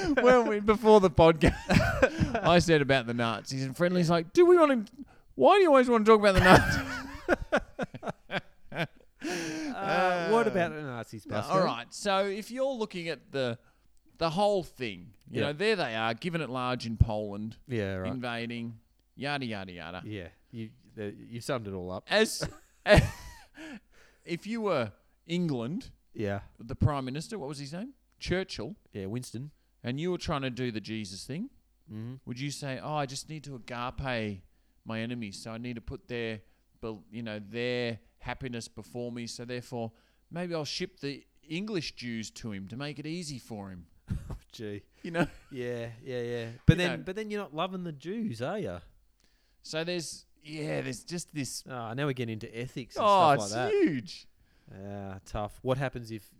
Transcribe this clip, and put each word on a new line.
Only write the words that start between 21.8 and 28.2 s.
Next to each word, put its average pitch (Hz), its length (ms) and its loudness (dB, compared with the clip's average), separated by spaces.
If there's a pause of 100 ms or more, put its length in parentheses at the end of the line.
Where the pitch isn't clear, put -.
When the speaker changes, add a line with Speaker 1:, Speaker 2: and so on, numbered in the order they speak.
Speaker 2:
up. 92 180 -10
Speaker 1:
As, 214 380 2 (400)
<laughs> - 1400 0
if 170 220 -8
you 226 140 -4
were 151 320 0 (340)
England, 160 640 -2 (220)
Speaker 2:
Yeah. 101 280 -4 (180)
Speaker 1:
the 107 180 -10
Prime 143 300 2
Minister, 156 320 -8
what 139 100 -10
was 147 100 -10
his 139 140 -12
name? 226 220 -10 (260)